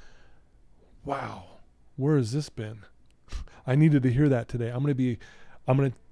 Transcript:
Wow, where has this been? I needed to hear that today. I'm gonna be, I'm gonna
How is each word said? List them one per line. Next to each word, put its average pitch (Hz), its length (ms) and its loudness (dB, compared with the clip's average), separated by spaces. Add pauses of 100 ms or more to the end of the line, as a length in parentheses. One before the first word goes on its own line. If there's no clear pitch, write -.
(1040)
Wow, 120 400 -8 (520)
where 147 200 2
has 117 160 0
this 147 160 -6
been? 110 320 -12 (840)
I 131 80 2
needed 147 300 6
to 127 80 2
hear 147 160 4
that 120 200 0
today. 117 200 -6
I'm 123 140 -6
gonna 143 120 0
be, 127 240 -2 (480)
I'm 127 100 4
gonna 139 160 2 (200)